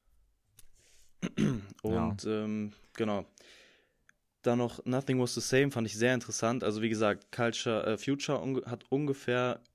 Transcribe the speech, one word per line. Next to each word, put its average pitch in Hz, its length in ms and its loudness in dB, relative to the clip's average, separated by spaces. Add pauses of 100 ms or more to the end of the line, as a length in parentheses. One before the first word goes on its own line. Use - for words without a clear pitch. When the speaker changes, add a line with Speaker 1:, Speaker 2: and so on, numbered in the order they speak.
(1200)
Speaker 1:
<clears throat> 113 600 -2
Und, 110 400 0
Speaker 2:
Ja. 107 200 0
Speaker 1:
ähm, 107 300 -4 (200)
genau. 104 320 -2 (1160)
Dann 120 180 2
noch 120 260 -2
Nothing 127 340 0
Was 123 160 2
The 117 60 -2
Same, 139 300 4
fand 113 160 -2
ich 104 100 -6
sehr 123 160 4
interessant. 117 500 -2
Also 107 180 0
wie 113 80 0
gesagt, 107 420 0
Culture, 117 540 0
äh, 107 120 2
Future 139 420 -2
unge-, 127 260 -2
hat 120 240 -8
ungefähr 135 720 0 (140)